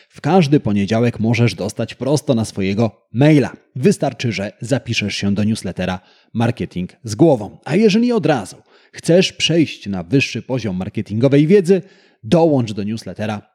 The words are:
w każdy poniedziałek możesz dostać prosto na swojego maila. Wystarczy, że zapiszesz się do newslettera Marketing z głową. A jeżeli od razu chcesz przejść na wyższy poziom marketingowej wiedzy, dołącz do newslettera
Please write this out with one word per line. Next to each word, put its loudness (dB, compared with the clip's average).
w -20
każdy 2
poniedziałek 0
możesz 2
dostać -8
prosto -2
na 0
swojego -4
maila. 4
Wystarczy, 0
że -6
zapiszesz -4
się 0
do -2
newslettera -4
Marketing -4
z -8
głową. 2
A -2
jeżeli 2
od 0
razu -2
chcesz 2
przejść -2
na -6
wyższy -2
poziom -6
marketingowej 0
wiedzy, 4
dołącz 2
do -8
newslettera -8